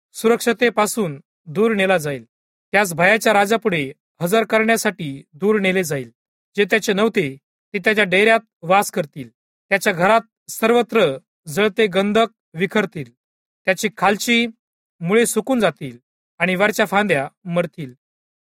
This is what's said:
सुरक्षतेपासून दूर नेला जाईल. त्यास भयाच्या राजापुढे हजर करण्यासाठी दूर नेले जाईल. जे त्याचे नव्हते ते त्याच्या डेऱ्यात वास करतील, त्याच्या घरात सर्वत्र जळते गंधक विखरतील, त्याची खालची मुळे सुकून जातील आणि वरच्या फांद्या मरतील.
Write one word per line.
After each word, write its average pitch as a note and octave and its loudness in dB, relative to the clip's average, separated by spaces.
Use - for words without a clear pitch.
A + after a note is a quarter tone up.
सुरक्षतेपासून A3 -2
दूर G3+ 0
नेला F#3+ 2
जाईल. C#3+ -6
त्यास G3 0
भयाच्या G#3 2
राजापुढे G3 0
हजर G3+ 0
करण्यासाठी A3 -2
दूर G3+ 0
नेले F#3 0
जाईल. C#3 -8
जे G3+ 2
त्याचे G#3+ 0
नव्हते F#3+ 0
ते G#3 -4
त्याच्या G#3+ 2
डेऱ्यात G#3 4
वास F#3+ 2
करतील, C#3+ -8
त्याच्या G3 0
घरात G3+ 0
सर्वत्र A3 0
जळते G#3 0
गंधक G3+ 0
विखरतील, F3 -4
त्याची F#3+ -2
खालची A#3 0
मुळे G#3 2
सुकून A3+ -2
जातील D3 -2
आणि F3+ -2
वरच्या G#3 0
फांद्या F#3 0
मरतील. F3 -6